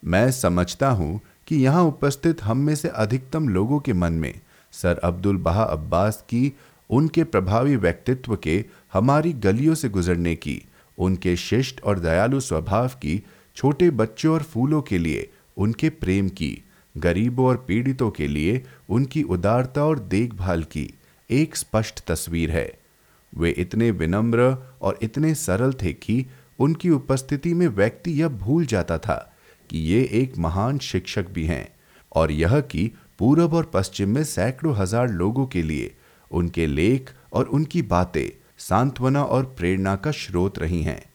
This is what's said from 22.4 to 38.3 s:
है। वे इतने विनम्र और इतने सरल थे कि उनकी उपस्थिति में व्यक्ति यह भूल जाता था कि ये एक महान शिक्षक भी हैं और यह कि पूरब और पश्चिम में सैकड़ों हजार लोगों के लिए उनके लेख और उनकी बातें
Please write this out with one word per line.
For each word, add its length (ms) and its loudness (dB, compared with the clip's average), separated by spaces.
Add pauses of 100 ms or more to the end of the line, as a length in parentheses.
है। 280 -4 (560)
वे 140 2
इतने 420 0
विनम्र 640 2 (240)
और 200 -2
इतने 340 0
सरल 380 0
थे 200 -4
कि 320 -2 (340)
उनकी 300 0
उपस्थिति 640 0
में 140 2
व्यक्ति 440 0
यह 160 0
भूल 380 0
जाता 320 0
था 360 -6 (360)
कि 80 -6
ये 340 2
एक 260 0
महान 420 -2
शिक्षक 500 -4
भी 160 -4
हैं 280 -4 (420)
और 160 2
यह 280 2
कि 320 -2 (280)
पूरब 340 4
और 200 0
पश्चिम 360 0
में 140 2
सैकड़ों 520 -2
हजार 340 0
लोगों 360 0
के 160 -2
लिए 340 -4 (360)
उनके 360 0
लेख 460 0 (200)
और 120 0
उनकी 360 -2
बातें 600 -2 (140)